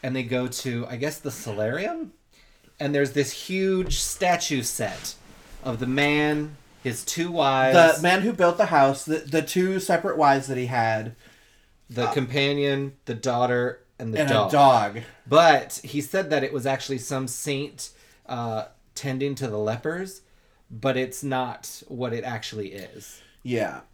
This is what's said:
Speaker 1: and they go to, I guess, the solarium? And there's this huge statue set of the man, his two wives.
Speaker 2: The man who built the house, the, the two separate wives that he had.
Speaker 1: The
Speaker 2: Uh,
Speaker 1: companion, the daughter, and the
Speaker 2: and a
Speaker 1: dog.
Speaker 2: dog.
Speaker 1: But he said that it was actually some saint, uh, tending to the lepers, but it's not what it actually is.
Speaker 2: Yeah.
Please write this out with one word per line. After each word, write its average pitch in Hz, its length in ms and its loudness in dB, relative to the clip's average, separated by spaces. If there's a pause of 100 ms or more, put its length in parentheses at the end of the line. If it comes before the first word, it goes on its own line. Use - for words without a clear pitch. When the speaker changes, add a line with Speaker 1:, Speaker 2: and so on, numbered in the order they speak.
Speaker 1:
and 131 120 -4
they 131 80 -4
go 127 240 -2
to, 120 400 -6
I 110 80 -10
guess, 147 240 -6
the 139 100 -8
solarium? 131 800 -6 (680)
And 147 120 -2
there's 143 200 2
this 139 180 0
huge 185 720 -2
statue 170 640 0
set - 500 -6 (480)
of 123 160 -6
the 127 80 -4
man, 147 680 0 (260)
his 117 220 -6
two 170 260 -4
wives. 147 680 6
Speaker 2:
The 156 40 -4
man 185 200 4
who 226 100 0
built 175 260 2
the 208 80 4
house, 170 380 4
the, 156 140 -2
the 156 240 -2
two 185 360 0
separate 180 400 0
wives 139 300 4
that 135 100 -2
he 123 80 -2
had. 113 480 -2 (760)
Speaker 1:
The 120 200 -2
Speaker 2:
Uh, - 40 -2
Speaker 1:
companion, 139 840 0 (100)
the 123 100 -6
daughter, 123 640 0 (220)
and 113 120 -6
the 110 100 -2
Speaker 2:
and 139 80 0
a - 40 2
Speaker 1:
dog. 101 160 4
Speaker 2:
dog. 117 500 6 (240)
Speaker 1:
But 151 600 6
he 147 160 -6
said 156 300 -2
that 147 120 2
it 135 100 -4
was 131 140 -4
actually 135 320 -2
some 131 300 -4
saint, 139 640 -8 (360)
uh, 117 380 -6 (320)
tending 139 400 -4
to 139 100 -6
the 107 120 -4
lepers, 156 640 -4 (460)
but 127 280 -2
it's 127 260 -4
not 127 640 -6
what 123 260 -6
it 117 120 -6
actually 107 480 -8
is. - 480 -16 (240)
Speaker 2:
Yeah. 107 380 -2 (120)